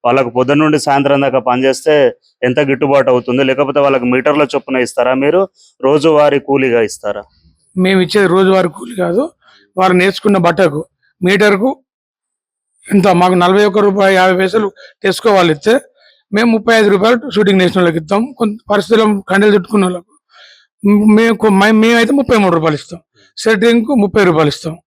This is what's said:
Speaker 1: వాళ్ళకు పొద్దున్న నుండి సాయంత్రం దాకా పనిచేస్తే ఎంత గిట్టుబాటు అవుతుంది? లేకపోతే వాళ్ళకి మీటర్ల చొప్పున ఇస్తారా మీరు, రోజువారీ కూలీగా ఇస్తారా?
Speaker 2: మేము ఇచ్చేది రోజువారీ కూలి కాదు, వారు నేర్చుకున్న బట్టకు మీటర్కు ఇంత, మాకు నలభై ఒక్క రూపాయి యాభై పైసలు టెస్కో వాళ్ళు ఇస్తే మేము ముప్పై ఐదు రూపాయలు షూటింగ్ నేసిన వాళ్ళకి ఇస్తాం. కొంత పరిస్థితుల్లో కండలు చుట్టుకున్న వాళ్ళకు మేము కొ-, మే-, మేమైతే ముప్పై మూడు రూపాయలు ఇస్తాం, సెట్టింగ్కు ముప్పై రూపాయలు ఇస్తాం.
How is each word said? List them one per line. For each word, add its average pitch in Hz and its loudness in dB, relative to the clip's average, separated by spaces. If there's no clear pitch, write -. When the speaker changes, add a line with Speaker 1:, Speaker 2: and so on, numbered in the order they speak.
Speaker 1:
వాళ్ళకు 123 0
పొద్దున్న 127 0
నుండి 151 0
సాయంత్రం 139 0
దాకా 131 0
పనిచేస్తే 131 0
ఎంత 127 0
గిట్టుబాటు 139 0
అవుతుంది? 123 0
లేకపోతే 131 -2
వాళ్ళకి 135 0
మీటర్ల 143 0
చొప్పున 135 -6
ఇస్తారా 123 -2
మీరు, 156 0
రోజువారీ 147 2
కూలీగా 131 0
ఇస్తారా? 104 -8
Speaker 2:
మేము 185 0
ఇచ్చేది 190 0
రోజువారీ 185 2
కూలి 233 -12
కాదు, 185 -4
వారు 185 2
నేర్చుకున్న 190 0
బట్టకు 165 0
మీటర్కు 208 0
ఇంత, 196 4
మాకు 180 2
నలభై 185 2
ఒక్క 202 0
రూపాయి 196 2
యాభై 185 2
పైసలు 190 -2
టెస్కో 190 -2
వాళ్ళు 180 2
ఇస్తే 208 -2
మేము 226 0
ముప్పై 226 0
ఐదు 208 2
రూపాయలు 220 0
షూటింగ్ 196 0
నేసిన 180 0
వాళ్ళకి 170 0
ఇస్తాం. 202 -4
కొంత 214 -4
పరిస్థితుల్లో 208 0
కండలు 202 2
చుట్టుకున్న 196 0
వాళ్ళకు 180 -6
మేము 226 2
కొ-, 220 0
మే-, 202 2
మేమైతే 233 2
ముప్పై 262 0
మూడు 185 0
రూపాయలు 156 -2
ఇస్తాం, 170 -14
సెట్టింగ్కు 226 0
ముప్పై 208 0
రూపాయలు 160 2
ఇస్తాం. 160 -8